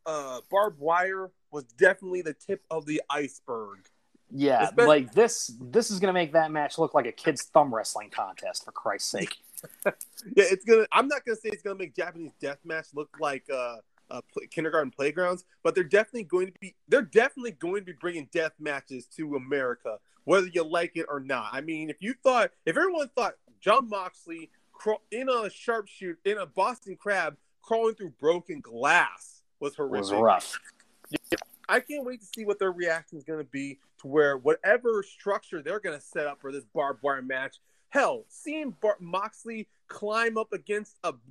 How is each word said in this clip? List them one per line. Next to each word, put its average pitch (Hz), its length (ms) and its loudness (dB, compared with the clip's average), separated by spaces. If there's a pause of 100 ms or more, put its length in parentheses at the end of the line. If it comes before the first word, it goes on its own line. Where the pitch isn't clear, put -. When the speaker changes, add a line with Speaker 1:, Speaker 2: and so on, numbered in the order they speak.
Speaker 1:
uh, 139 360 -6 (100)
barbed 190 280 2
wire 185 520 0 (200)
was 147 140 -8
definitely 185 580 2
the 156 120 -6
tip - 360 -8
of 160 160 -4
the 151 220 -2
iceberg. 117 680 -6 (520)
Speaker 2:
Yeah, 127 320 4
Speaker 1:
Especially 104 240 4
Speaker 2:
like, 143 260 6
this, 220 480 4
this 214 300 2
is 190 100 -4
gonna 190 120 2
make 170 220 0
that 160 160 4
match 151 280 -2
look 156 160 2
like 131 120 4
a 113 60 -4
kid's - 320 -2
thumb 139 300 6
wrestling 104 360 -6
contest, 95 540 -8
for - 80 -18
Christ's - 380 -4
sake. 92 260 -4 (480)
Speaker 1:
<laughs> - 0 - (520)
Yeah, 196 140 10
it's 190 160 0
gonna, 226 260 8
I'm 240 160 4
not 285 160 -4
gonna 220 120 -4
say 220 120 -8
it's 208 140 -6
gonna 196 160 -8
make 165 160 -10
Japanese 170 460 -8
death 143 240 -6
match 160 300 -8
look 151 260 -10
like, 139 300 -2
uh, 123 260 -4 (340)
uh, 123 100 -10 (120)
pl-, - 180 -8
kindergarten 156 400 0
playgrounds, 175 540 -2 (180)
but 165 120 2
they're 185 100 2
definitely 208 400 2
going 180 220 0
to 190 140 -10
be, 185 140 -16 (140)
they're 240 140 6
definitely 233 500 2
going 180 280 -6
to 185 60 -12
be 180 60 -12
bringing 160 400 -8
death 160 260 -2
matches 139 480 -8 (100)
to 147 200 -6
America, 127 600 -6 (260)
whether 185 220 4
you 170 160 -2
like 170 340 -2
it 165 120 -4
or 143 120 -6
not. 131 320 -4
I 135 100 -6
mean, 160 260 -8
if 147 120 -10
you 220 220 -6
thought, 240 280 2 (160)
if 165 100 0
everyone 330 400 0
thought 208 180 -2 (260)
Jon 233 280 2
Moxley 175 600 -10 (220)
craw-, - 280 -4 (100)
in 254 180 -6
a 226 200 0
sharpshoot, 202 760 -6
in 208 140 0
a 190 80 -6
Boston 190 500 -2
Crab 175 400 -2 (260)
crawling 226 320 0
through 185 160 -12 (100)
broken 165 400 2
glass 117 840 0 (160)
was 143 200 -6
Speaker 2:
Was 110 320 -2
Speaker 1:
horrific. 101 100 4
Speaker 2:
rough. - 400 4 (500)
Speaker 1:
Yeah. - 280 -4 (300)
I 220 120 4
can't 285 240 -6
wait 247 160 -10
to 196 60 -20
see 220 180 -12
what 202 140 -2
their 190 140 0
reaction 165 440 -4
is 139 80 -16
gonna 156 200 -8
be, 139 340 -10 (220)
to 139 80 -16
where 143 280 4
whatever 202 680 2
structure 196 600 -6
they're 185 180 -6
gonna 160 200 -8
set 151 260 -6
up 143 140 -8
for 135 120 -10
this 135 120 -10 (100)
barbed 143 280 -2
wire 139 200 0
match, 131 340 -6 (320)
hell, 165 400 0
seeing 302 420 -8 (100)
Bar-, 208 200 2
Moxley 208 680 -8 (200)
climb 220 500 -2
up 220 140 -4
against 208 500 -8
a 165 100 -4 (180)